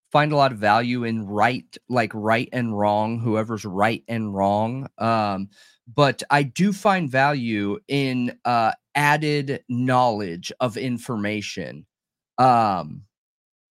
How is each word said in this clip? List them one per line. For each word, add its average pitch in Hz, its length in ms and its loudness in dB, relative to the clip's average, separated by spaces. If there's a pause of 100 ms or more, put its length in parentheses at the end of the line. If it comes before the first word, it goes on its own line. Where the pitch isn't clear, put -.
(100)
find 151 220 4
a 147 40 2
lot 135 140 6
of 110 80 -10
value 120 460 2
in 113 200 -2
right, 107 400 0 (240)
like, 120 240 0
right 113 400 0
and 117 240 -4
wrong, 107 440 0
whoever's 110 440 -2
right 104 440 -2
and 110 260 -4
wrong. 107 540 0 (100)
Um, 104 500 -2 (460)
but 165 360 2
I 143 120 4
do 175 300 0
find 190 360 0
value 117 800 0
in, 127 580 -2
uh, 117 280 2 (240)
added 147 720 0
knowledge 120 880 0
of 120 180 -2
information. 107 1080 -6 (520)
Um, 101 680 2 (720)